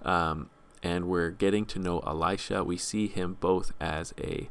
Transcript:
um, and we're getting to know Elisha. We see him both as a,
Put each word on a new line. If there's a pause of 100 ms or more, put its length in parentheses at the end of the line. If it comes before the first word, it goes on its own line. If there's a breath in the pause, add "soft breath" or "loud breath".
um, (320)
and
we're
getting
to
know
Elisha.
We
see
him
both
as
a,